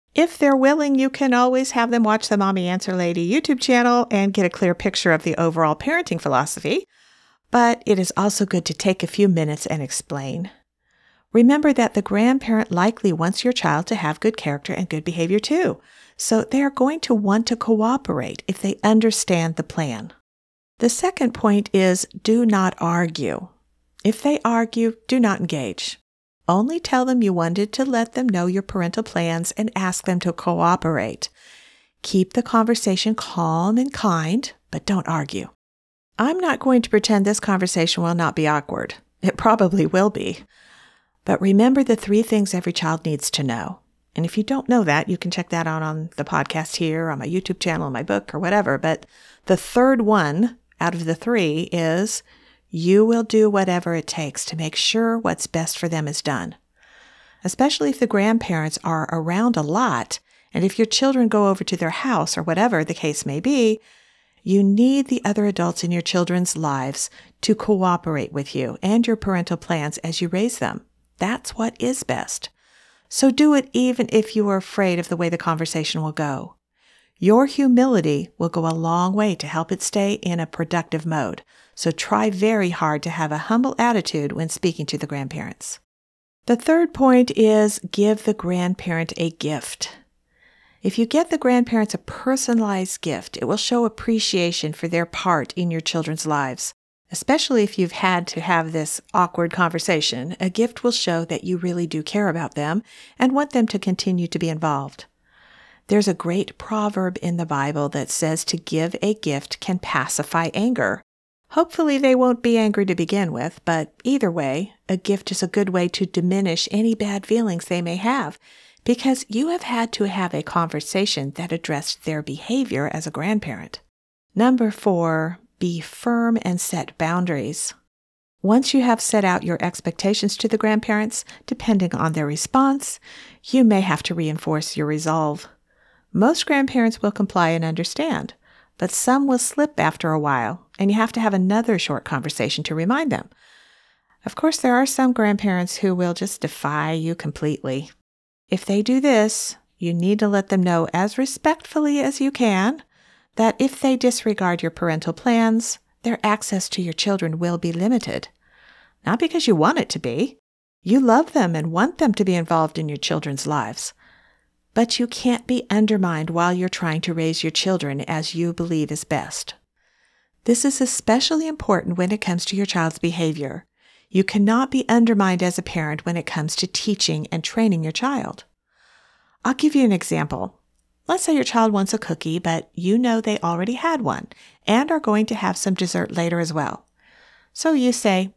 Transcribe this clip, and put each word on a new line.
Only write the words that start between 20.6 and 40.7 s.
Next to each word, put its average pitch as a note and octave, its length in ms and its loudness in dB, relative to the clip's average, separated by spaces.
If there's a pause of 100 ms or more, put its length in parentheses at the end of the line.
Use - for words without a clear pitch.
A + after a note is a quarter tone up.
The A#3 100 4
second C#4+ 440 -2
point G3+ 400 2
is F#3 340 2 (160)
do A#3 220 2
not F#3+ 340 2
argue. E3+ 720 -2 (560)
If A3 180 0
they D4 220 0
argue, A3+ 520 0 (100)
do B3+ 140 2
not G#3 200 2
engage. C#3+ 600 -6 (480)
Only A#3+ 320 2
tell B3+ 240 0
them B3+ 180 2
you G3 100 2
wanted F3 420 0
to C4 100 0
let A#3 300 -2
them B3+ 140 0
know F3+ 180 2
your F#3+ 160 0
parental F#3 400 -4
plans E3+ 500 -2
and G#3+ 240 -2
ask F#3 300 -4
them F3+ 140 0
to E3+ 120 0
cooperate. E3+ 1000 0 (720)
Keep F#3 300 0
the A#3+ 100 0
conversation A3 720 0
calm F3 640 0
and C4+ 140 0
kind, F3 600 0 (180)
but - 160 -10
don't F#3+ 220 0
argue. D3 420 -4 (680)
I'm D4+ 220 2
not E4+ 220 0
going B3+ 220 4
to - 80 -6
pretend G#3 340 4
this G#3 160 0
conversation F3+ 640 0
will E3+ 100 0
not E3+ 220 0
be D#3 100 2
awkward. - 480 -2 (260)
It - 160 0
probably G3+ 480 4
will F#3 260 4
be. - 340 -6 (800)